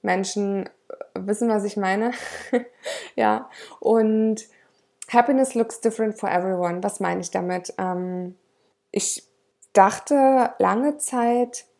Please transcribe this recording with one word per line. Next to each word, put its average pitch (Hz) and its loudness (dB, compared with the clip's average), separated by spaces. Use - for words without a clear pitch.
Menschen 196 -2
wissen, 214 -2
was 208 0
ich 202 -6
meine. 208 0
<laughs> 240 0
Ja, - 2
und 220 2
Happiness 262 4
looks 226 -2
different 220 0
for - -4
everyone. 180 0
Was 202 -4
meine 180 -2
ich 180 -8
damit? 180 -4
Ähm, 180 -4
ich - -4
dachte 262 4
lange 240 0
Zeit 247 -2